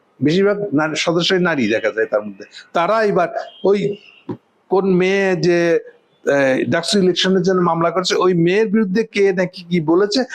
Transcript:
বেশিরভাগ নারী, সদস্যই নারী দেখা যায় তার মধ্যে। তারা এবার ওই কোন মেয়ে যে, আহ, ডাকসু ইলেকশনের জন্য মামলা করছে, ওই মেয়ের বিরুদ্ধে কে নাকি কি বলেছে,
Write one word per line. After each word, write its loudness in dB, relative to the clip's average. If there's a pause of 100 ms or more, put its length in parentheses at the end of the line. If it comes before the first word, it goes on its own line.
(240)
বেশিরভাগ 0
নারী, 0
সদস্যই 0
নারী 0
দেখা 0
যায় -2
তার -2
মধ্যে। -14 (280)
তারা 0
এবার 0 (360)
ওই 0 (720)
কোন 0
মেয়ে 2
যে, 2 (480)
আহ, 0
ডাকসু 0
ইলেকশনের 2
জন্য 0
মামলা 0
করছে, -2
ওই 2
মেয়ের 2
বিরুদ্ধে 0
কে 0
নাকি -4
কি -2
বলেছে, 0 (120)